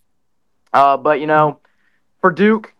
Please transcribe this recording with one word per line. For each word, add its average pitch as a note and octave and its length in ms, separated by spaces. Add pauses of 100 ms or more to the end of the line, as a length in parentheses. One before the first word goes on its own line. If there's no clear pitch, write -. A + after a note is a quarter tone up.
(720)
Uh, C#3 220
but, C3+ 240
you D3+ 80
know, D#3 320 (640)
for F#3 100
Duke, G#3+ 480